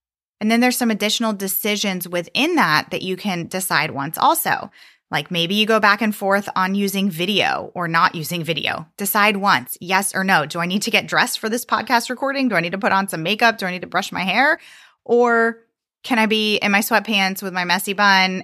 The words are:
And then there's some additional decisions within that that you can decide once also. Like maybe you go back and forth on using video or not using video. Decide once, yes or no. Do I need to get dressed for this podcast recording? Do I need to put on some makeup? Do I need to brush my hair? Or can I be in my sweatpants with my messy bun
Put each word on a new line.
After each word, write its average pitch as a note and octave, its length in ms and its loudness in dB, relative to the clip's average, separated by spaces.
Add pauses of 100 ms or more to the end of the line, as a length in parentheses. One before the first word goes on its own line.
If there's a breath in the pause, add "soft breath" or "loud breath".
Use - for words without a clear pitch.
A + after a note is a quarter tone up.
(400)
And G#3+ 120 0
then A#3 80 4
there's B3 180 2
some A#3 140 0
additional G#3+ 420 -2
decisions G3 760 -4
within F3+ 480 -2
that E3 360 2
that F3+ 120 -4
you F#3 120 -4
can F3 320 -4
decide E3 440 -2
once E3+ 260 -6
also. - 540 0 (400 soft breath)
Like D3+ 180 -4
maybe F3 260 -2
you G#3+ 100 2
go A3 140 2
back G#3 220 4
and G#3+ 140 0
forth G3+ 400 0
on F#3 180 0
using G3 360 0
video E3 680 0
or F3 120 -4
not E3 280 2
using E3+ 280 -6
video. D#3 440 -4 (100)
Decide G3+ 400 2
once, F3+ 420 0
yes F#3 360 -2
or F#3+ 80 -2
no. F#3 220 2
Do D#3+ 140 -6
I E3+ 60 -2
need F#3 180 -2
to A3+ 80 -4
get G3+ 140 2
dressed E3+ 320 0
for A3+ 120 -6
this A#3 160 -4
podcast A#3 440 0
recording? C4+ 380 -2
Do G#3+ 80 0
I E3+ 60 2
need E3+ 100 -4
to G3 80 -4
put G3+ 120 0
on G3 160 2
some E3+ 140 -6
makeup? G#3+ 380 2
Do G3 80 -4
I F3+ 40 -6
need F3+ 100 -8
to F3+ 60 -10
brush F#3 240 -2
my F3+ 120 -6
hair? B3 360 2 (460 loud breath)
Or A#3 580 2 (400)
can B3+ 140 0
I A3 80 4
be G#3+ 300 2
in G3+ 160 0
my G3 80 4
sweatpants G3+ 640 0
with F#3+ 100 -8
my F3+ 120 -4
messy F#3 280 -2
bun F#3+ 500 4